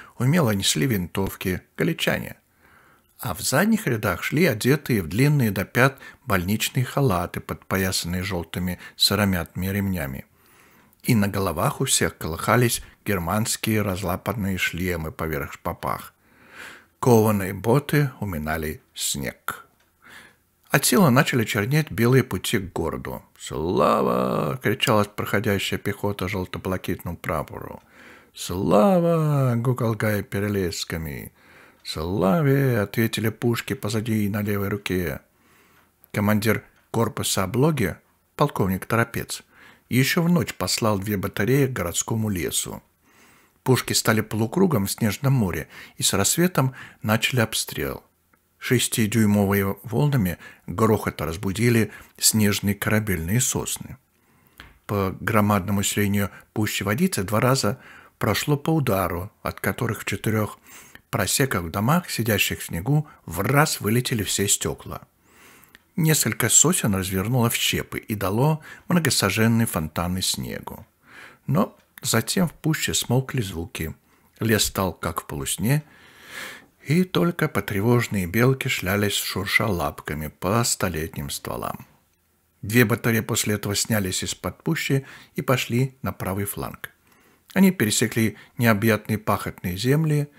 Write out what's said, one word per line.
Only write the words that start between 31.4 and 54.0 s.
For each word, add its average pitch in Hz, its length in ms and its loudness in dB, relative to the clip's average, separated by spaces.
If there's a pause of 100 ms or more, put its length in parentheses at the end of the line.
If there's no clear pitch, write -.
«Славе!» 135 960 2
ответили 110 500 0
пушки 117 440 -2
позади 107 520 -2
и 101 40 0
на 104 140 -2
левой 101 260 -2
руке. 92 500 -2 (960)
Командир 104 500 2 (280)
корпуса 107 520 0
облоги, 120 540 0 (380)
полковник 95 500 0
Торопец, - 580 -2 (460)
еще 131 320 2
в 165 80 2
ночь 170 240 2
послал 101 460 0
две 101 180 -2
батареи 107 480 0
к 127 80 -2
городскому 107 560 -2
лесу. 80 520 -4 (840)
Пушки 123 300 2
стали 110 280 2
полукругом 113 640 0
в 92 60 -4
снежном 117 420 0
море 90 340 0 (300)
и - 60 -8
с - 100 2
рассветом 135 600 2 (280)
начали 113 400 2
обстрел. - 600 -4 (540)
Шестидюймовые 104 1200 2
волнами 120 560 0 (300)
грохота 104 580 0
разбудили 104 680 0 (280)
снежные 101 560 2
корабельные 101 680 0
сосны. - 560 -4 (880)